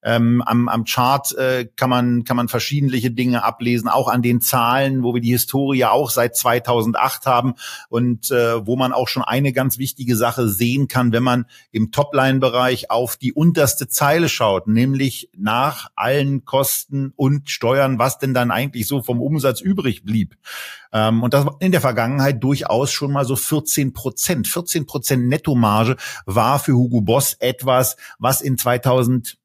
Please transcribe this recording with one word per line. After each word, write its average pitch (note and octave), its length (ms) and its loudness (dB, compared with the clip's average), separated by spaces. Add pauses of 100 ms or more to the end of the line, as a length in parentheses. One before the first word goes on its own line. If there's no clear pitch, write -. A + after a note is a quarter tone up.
Ähm, A#2 420 2
am, A#2+ 240 2
am A2+ 160 -2
Chart, C3 500 0
äh, B2+ 400 -2
kann B2+ 140 0
man, B2 340 2
kann A#2+ 140 -2
man A#2+ 100 -2
verschiedene B2+ 640 0
Dinge A#2+ 320 0
ablesen, A#2 460 0
auch B2+ 180 2
an B2 140 2
den A#2+ 200 2
Zahlen, C3 640 2
wo A#2+ 100 0
wir A#2+ 80 0
die A#2 100 0
Historie C3+ 540 0
auch A#2+ 260 2
seit A#2+ 260 0
zweitausendacht A#2+ 880 0
haben B2 300 2 (340)
und, A#2+ 400 -2
äh, A#2 360 0
wo A#2+ 120 -2
man B2+ 160 0
auch B2 140 -2
schon - 160 -4
eine C3+ 280 0
ganz C3 280 -2
wichtige B2+ 360 -2
Sache A#2 320 0
sehen A#2+ 400 0
kann, B2 240 0
wenn A#2 120 2
man B2 240 0 (240)
im A2 200 -2
Topline-Bereich C3 1000 0
auf A#2 260 -2
die B2+ 160 -4
unterste D#3 540 2
Zeile D3+ 420 2
schaut, G2 380 0
nämlich C3 680 0
nach A#2 600 -2
allen C#3 500 0
Kosten C3+ 680 -2
und C#3+ 340 0
Steuern, C3 480 0
was B2+ 220 0
denn C3+ 160 -2
dann A#2+ 160 0
eigentlich B2 360 -4
so C#3 140 -2
vom A#2+ 180 -4
Umsatz C3+ 420 -2
übrig D#3+ 440 -2
blieb. G#2+ 320 -2 (560)
Ähm, A2 300 2
und B2 100 0
das C#3 140 4
war - 120 -6
in F#3 120 0
der F3+ 100 4
Vergangenheit B2+ 600 0
durchaus C3+ 500 0
schon C#3+ 200 -4
mal C#3 140 0
so B2+ 100 -2
vierzehn D3 580 -2
Prozent. B2+ 540 -4
Vierzehn E3+ 380 -4
Prozent B2 420 -2
Nettomarge A#2+ 680 2 (280)
war A2+ 340 2
für C#3+ 140 0
Hugo A#2+ 280 2
Boss A#2 380 2
etwas, B2+ 580 0 (220)
was B2+ 220 0
in C3+ 160 -2
zweitausendelf B2+ 880 0